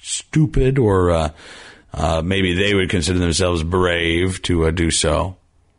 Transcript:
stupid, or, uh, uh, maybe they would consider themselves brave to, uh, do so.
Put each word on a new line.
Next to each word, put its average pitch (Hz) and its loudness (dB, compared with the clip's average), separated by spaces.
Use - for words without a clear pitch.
stupid, 135 0
or, 95 2
uh, 80 0
uh, 82 -2
maybe 95 0
they 101 0
would 92 0
consider 90 0
themselves 87 0
brave 87 0
to, 85 0
uh, 80 2
do 82 0
so. 80 -2